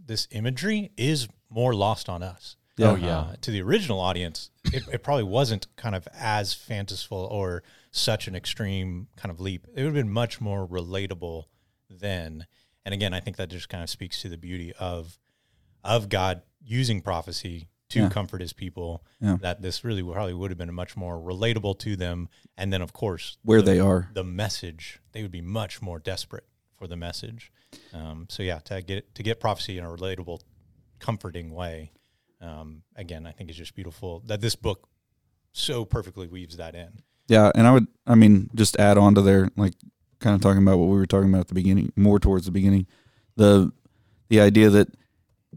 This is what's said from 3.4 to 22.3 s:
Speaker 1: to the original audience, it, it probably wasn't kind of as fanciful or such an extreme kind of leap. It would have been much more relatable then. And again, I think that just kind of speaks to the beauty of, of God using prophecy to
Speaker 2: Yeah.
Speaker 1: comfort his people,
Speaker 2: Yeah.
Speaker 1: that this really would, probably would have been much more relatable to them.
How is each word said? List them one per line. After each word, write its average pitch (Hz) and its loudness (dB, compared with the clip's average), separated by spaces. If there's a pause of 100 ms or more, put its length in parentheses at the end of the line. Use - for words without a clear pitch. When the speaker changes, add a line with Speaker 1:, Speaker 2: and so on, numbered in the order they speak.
Speaker 1:
to - -8
the 101 -4
original 110 -2
audience, 90 -6 (140)
it, - -4
it 127 -8
probably 143 -2
wasn't 113 -2 (100)
kind 107 -8
of 92 -10 (100)
as 107 -4
fanciful 98 -12 (120)
or 92 -6 (280)
such - -4
an 92 -12
extreme 92 -8
kind - -12
of 85 -16
leap. 92 -10
It 135 -8
would 139 -4
have 151 -6
been 131 -2
much 117 -6
more 98 -6
relatable 87 -10 (460)
then. 87 -10 (380)
And 98 -8
again, 98 -4
I 90 -6
think 90 -12
that 90 -10
just 90 -16
kind 90 -12
of 80 -10
speaks - -14
to 95 -14
the 85 -14
beauty 87 -12
of, 87 -10 (640)
of 104 -2
God 92 -2 (240)
using 117 -4
prophecy 85 -10 (220)
to 113 0
Speaker 2:
Yeah. 101 2
Speaker 1:
comfort 98 -6
his 87 -12
people, 85 -12 (160)
Speaker 2:
Yeah. 101 0
Speaker 1:
that 90 -8
this 92 -10
really 110 -6
would, 87 -10
probably 95 -6
would 92 -8
have 90 -10
been 85 -12
much 90 -12
more 87 -10
relatable 98 -4
to 104 -6
them. 87 -8 (280)